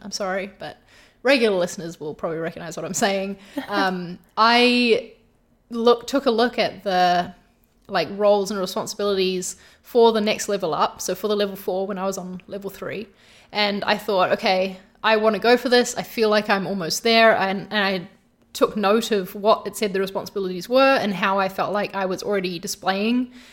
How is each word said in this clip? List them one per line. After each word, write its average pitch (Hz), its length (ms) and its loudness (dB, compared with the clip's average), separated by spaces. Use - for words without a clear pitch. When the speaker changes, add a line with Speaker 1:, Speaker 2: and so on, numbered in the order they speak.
Speaker 1:
I'm 202 80 -14
sorry, 196 480 -6
but - 180 -14
regular 233 340 4
listeners 175 420 -6
will 147 140 -8
probably 165 240 -6
recognize 165 400 -10
what 170 80 -8
I'm 180 80 -8
saying. 196 440 -2
Speaker 2:
<laughs> - 160 -10
Speaker 1:
Um, 185 500 -2
I 240 760 4
look, 233 380 2
took 269 180 -2
a 262 60 4
look 233 280 0
at 190 240 -2
the, 180 500 2
like, 175 240 -2
roles 202 400 2
and 202 80 -4
responsibilities 190 960 -2
for 233 300 6
the 220 100 0
next 208 280 -2
level 190 240 -2
up, 180 280 -2
so 185 140 -4
for 214 120 -4
the 208 80 0
level 202 200 -2
four 190 320 -4
when 202 100 -8
I 185 80 -4
was 196 120 -4
on 185 300 -12
level 196 220 -10
three, 190 380 -10
and 202 320 -2
I 214 140 0
thought, 190 360 0
"Okay, 190 440 0
I 220 140 4
wanna 214 220 2
go 233 180 6
for 247 120 -4
this, 240 280 2
I 185 60 -4
feel 214 260 0
like 208 200 2
I'm 196 180 0
almost 180 360 -4
there," 226 320 6
and, 190 360 -2
and 214 140 0
I 190 220 -2
took - 220 2
note 214 360 2
of 202 240 -2
what 208 320 2
it 190 100 -8
said 208 160 -2
the 190 60 -2
responsibilities 190 680 -6
were 269 280 4
and 202 180 0
how 196 260 0
I 190 100 0
felt 190 220 -4
like 202 240 -4
I 196 100 -2
was 185 180 -6
already 185 360 -4
displaying 208 720 -2